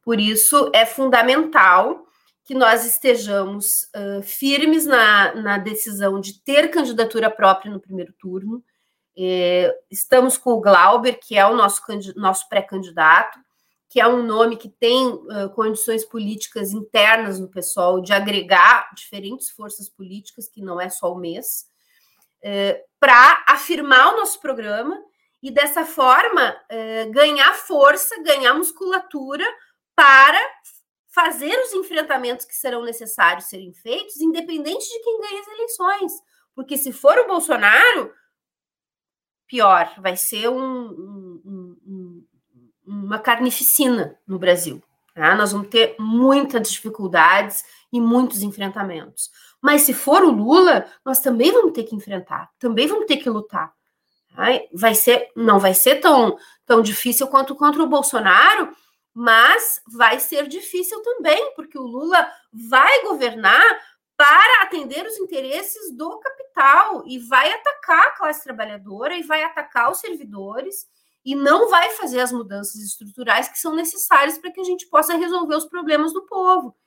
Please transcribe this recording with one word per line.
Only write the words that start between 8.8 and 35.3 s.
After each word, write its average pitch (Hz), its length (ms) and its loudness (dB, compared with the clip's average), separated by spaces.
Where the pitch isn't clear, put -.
É, 180 580 0
estamos 254 480 2
com 247 140 -2
o 220 80 0
Glauber, 226 580 4
que - 180 -6
é 196 100 6
o 226 100 2
nosso 202 280 0
candi-, 196 320 -12
nosso 190 320 -2
pré-candidato, 180 920 0
que 254 120 0
é 226 60 6
um 247 160 2
nome 226 340 0
que 220 120 -20
tem, 247 520 -2
ãh, 202 180 -8
condições 220 560 -4
políticas 214 680 -10
internas 214 680 0
no 185 80 -12
pessoal 185 520 -2
de 180 120 -4
agregar 202 840 2
diferentes 202 560 -14
forças 208 380 -18
políticas, 196 600 -20
que - 140 -20
não 175 180 -10
é 185 80 -6
só 180 240 -6
o 180 60 -12
mes, - 480 -10
é, 202 440 -6
pra 269 480 6
afirmar 285 640 2
o 453 60 -2
nosso - 200 -4
programa 233 580 -8
e, 269 80 -14
dessa 294 340 0
forma, 269 720 2
é, 220 380 -8
ganhar 285 480 4
força, 320 680 2
ganhar 277 320 2
musculatura 349 920 -8
para 285 460 8
fazer 330 540 -2
os 466 140 -6
enfrentamentos 262 680 -6
que - 120 -18
serão 240 260 -8
necessários 220 600 -4
serem 185 280 -18
feitos, 294 500 -12
independente 330 680 -6
de 466 120 -14
quem 453 200 -6
ganhe 403 180 -12